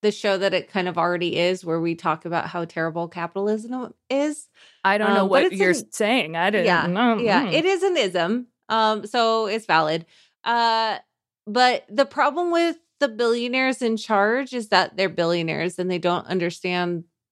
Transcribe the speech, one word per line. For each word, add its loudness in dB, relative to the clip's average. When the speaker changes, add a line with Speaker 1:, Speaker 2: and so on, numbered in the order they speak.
Speaker 1:
the 2
show -2
that 0
it -2
kind -2
of -4
already 0
is, 0
where -2
we -2
talk -4
about -4
how -6
terrible -4
capitalism -6
is. -2
Speaker 2:
I 2
don't 2
know 4
Speaker 1:
Um, 2
but 0
Speaker 2:
what 4
Speaker 1:
it's 0
Speaker 2:
you're 4
Speaker 1:
an -2
Speaker 2:
saying. 0
I 2
didn't 2
Speaker 1:
Yeah, 2
Speaker 2:
know. 2
Speaker 1:
yeah, 2
Speaker 2:
Mm. -4
Speaker 1:
it 2
is 0
an 0
ism. 0
Um, 0
so 0
it's -4
valid. 2
Uh, 0
but 2
the 0
problem -2
with 0
the 2
billionaires 0
in 0
charge 0
is -6
that 2
they're 0
billionaires -2
and -2
they -2
don't -2
understand -4